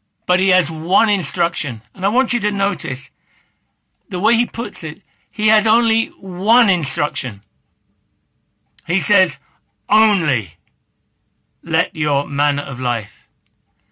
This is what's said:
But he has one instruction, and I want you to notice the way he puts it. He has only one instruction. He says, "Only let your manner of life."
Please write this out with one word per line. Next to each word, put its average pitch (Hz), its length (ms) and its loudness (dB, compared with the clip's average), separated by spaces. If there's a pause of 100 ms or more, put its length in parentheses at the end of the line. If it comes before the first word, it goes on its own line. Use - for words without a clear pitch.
(260)
But 180 140 2
he 190 100 2
has 180 200 2
one 180 400 0
instruction, 170 720 -2 (120)
and 185 120 -6
I 202 40 4
want 240 240 2
you 240 80 -2
to 208 100 -2
notice 196 580 -4 (1000)
the 180 100 -4
way 220 160 2
he 233 100 2
puts - 380 -8
it. 156 180 -10 (300)
He 214 160 -2
has 214 180 4
only 226 440 2
one 202 600 2
instruction. 143 720 -4 (1400)
He 180 140 -2
says, 185 380 0 (520)
"Only 170 680 2 (1080)
let 160 320 -4
your 147 320 0
manner 143 360 0
of 127 160 -8
life." 120 480 -4 (640)